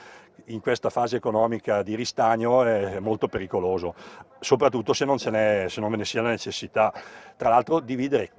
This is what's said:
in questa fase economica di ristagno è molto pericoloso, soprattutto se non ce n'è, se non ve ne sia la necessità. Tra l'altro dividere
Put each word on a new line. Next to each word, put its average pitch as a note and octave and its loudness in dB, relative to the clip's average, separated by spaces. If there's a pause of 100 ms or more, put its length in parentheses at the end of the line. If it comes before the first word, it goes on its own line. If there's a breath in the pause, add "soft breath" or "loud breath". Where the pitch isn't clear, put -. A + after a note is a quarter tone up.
(460 loud breath)
in A2+ -10
questa A#2 -2
fase A#2+ -2
economica A2+ 0
di G2 -4
ristagno A#2 2
è G2+ 0
molto G#2+ -2
pericoloso, F#2 -2 (460 loud breath)
soprattutto B2+ 2
se C3 0
non C#3 0
ce A2+ -6
n'è, G#2+ 2
se G2 -8
non G#2+ -2
ve A2 -2
ne G#2 -4
sia A2+ -4
la A#2 0
necessità. G#2+ -2 (440 loud breath)
Tra B2 -2
l'altro B2+ 4
dividere B2+ -2